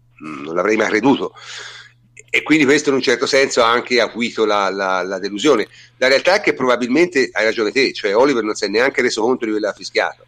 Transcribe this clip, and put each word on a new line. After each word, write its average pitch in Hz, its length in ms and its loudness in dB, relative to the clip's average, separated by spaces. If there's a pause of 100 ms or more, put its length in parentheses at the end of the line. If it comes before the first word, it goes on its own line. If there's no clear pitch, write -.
(260)
Mm, 71 180 -12
non 78 120 -8
l'avrei 107 200 0
mai 107 140 0
creduto. 110 440 0 (960)
E 113 120 -2
quindi 151 240 2
questo 147 240 2
in 131 60 2
un 123 60 0
certo 131 260 0
senso 135 360 2
ha 113 80 4
anche 120 300 0
acuito 110 420 -2
la, 104 280 2
la, 95 320 -2
la 95 160 -6
delusione. 104 480 0 (300)
La 127 100 0
realtà 135 260 4
è 208 80 2
che 156 140 0
probabilmente 127 760 0
hai 104 140 -2
ragione 107 260 0
te, 120 220 0
cioè 101 220 -2
Oliver 123 280 4
non 104 120 -4
si - 100 -6
è - 20 -6
neanche 123 360 0
reso 117 180 -2
conto 123 240 0
di 110 60 -4
quello 107 160 -2
che 98 40 -4
ha - 40 -16
fischiato. 95 520 -6